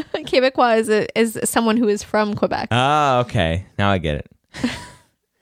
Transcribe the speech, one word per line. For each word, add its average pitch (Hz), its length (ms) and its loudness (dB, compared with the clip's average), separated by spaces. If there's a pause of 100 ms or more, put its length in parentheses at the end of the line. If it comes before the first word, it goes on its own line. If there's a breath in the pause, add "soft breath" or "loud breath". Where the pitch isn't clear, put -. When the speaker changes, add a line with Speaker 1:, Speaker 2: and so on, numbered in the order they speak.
Speaker 1:
<laughs> - 120 -10
Quebecois 262 640 2
is 220 120 0
a, 214 300 0
is 226 240 0
someone 226 340 0
who 233 100 2
is 208 160 0
from 208 320 -2
Quebec. - 360 -2
Speaker 2:
Oh, 135 500 2
okay. 92 440 -2 (120)
Now 101 140 0
I 98 60 2
get 76 180 -2
it. - 560 -8
<laughs> - 0 - (720 loud breath)